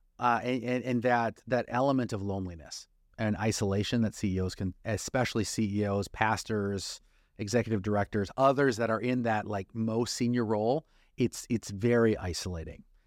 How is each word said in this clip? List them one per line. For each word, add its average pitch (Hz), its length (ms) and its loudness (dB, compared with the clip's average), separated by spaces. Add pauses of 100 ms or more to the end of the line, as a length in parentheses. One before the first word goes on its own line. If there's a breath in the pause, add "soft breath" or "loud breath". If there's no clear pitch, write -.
(180)
uh, 120 240 2
and, 123 200 -2
and, 123 220 -2
and 123 180 0
that, 117 440 2
that 120 220 0
element 127 440 0
of 107 80 -4
loneliness 95 640 -6 (300)
and 107 220 0
isolation 107 640 0
that 107 120 0
C 95 220 -2
E 92 40 0
Os 92 140 -2
can, 95 200 -4 (100)
especially 113 600 -2
C 104 360 0
E 104 60 2
Os, 101 220 0
pastors, 104 920 -2 (380)
executive 110 420 0
directors, 101 560 0
others 135 400 4
that 110 140 0
are 110 100 0
in 123 220 0
that, 107 240 0
like, 101 280 -6
most 113 400 0
senior 123 300 0
role. 110 400 0 (320)
It's, - 320 0
it's 113 220 -2
very 113 480 4
isolating. 85 640 -8 (220)